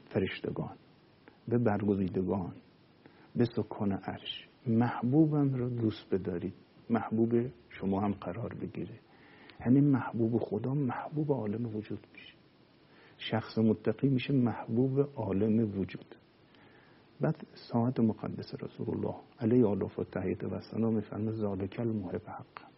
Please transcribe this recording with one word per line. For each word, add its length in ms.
فرشتگان، 720
به 100
برگزیدگان، 960
به 100
سکان 460
عرش: 560
«محبوبم 840
رو 160
دوست 440
بدارید، 400
محبوب 600
شما 320
هم 100
قرار 420
بگیره.» 460
یعنی 160
محبوب 560
خدا 360
محبوب 580
عالم 440
وجود 380
می‌شه، 200
شخص 400
متقی 520
می‌شه 240
محبوب 640
عالم 640
وجود. 360
بعد 140
ساعت 280
مقدس 540
رسول 260
الله 260
علیه 260
آله 200
و 60
تحیت 400
و 160
سلام 340
می‌فرمه: 380
«ذالک 480
المحب 460
حقا»، 420